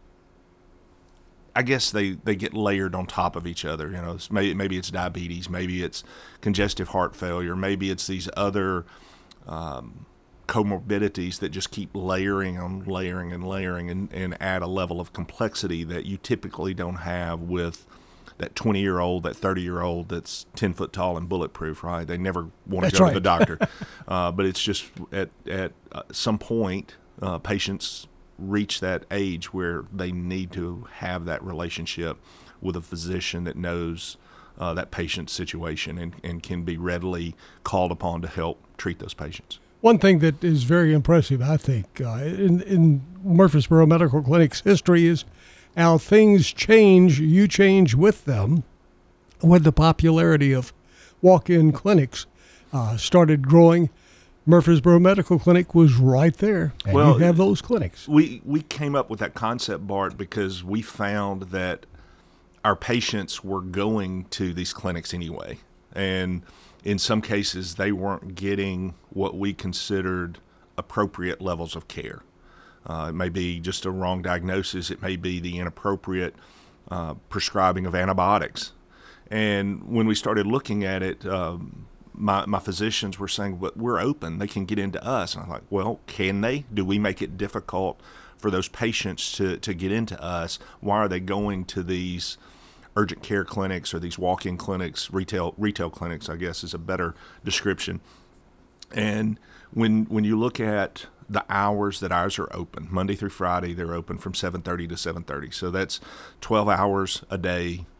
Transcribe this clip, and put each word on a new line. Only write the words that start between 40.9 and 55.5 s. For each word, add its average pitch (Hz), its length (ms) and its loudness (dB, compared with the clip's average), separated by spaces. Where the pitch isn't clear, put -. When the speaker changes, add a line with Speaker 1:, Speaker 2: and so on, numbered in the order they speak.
Speaker 2:
impressive, 151 480 4
I 147 160 2
think, - 420 -2
uh, 117 240 -4
in, 180 380 2
in 165 400 6
Murfreesboro 165 640 8
Medical 156 340 4
Clinic's 151 400 4
history 175 460 6
is 165 180 2
how 170 220 6
things 208 540 8
change, 185 680 8
you 165 280 6
change 190 480 6
with 170 300 4
them. 127 380 2
When 165 220 10
the 151 80 8
popularity 160 840 6
of 127 200 -2
walk-in 170 500 8
clinics, 151 560 2
uh, 117 240 -2
started 156 500 6
growing, 170 420 8
Murfreesboro 170 520 8
Medical 180 380 4
Clinic 175 380 4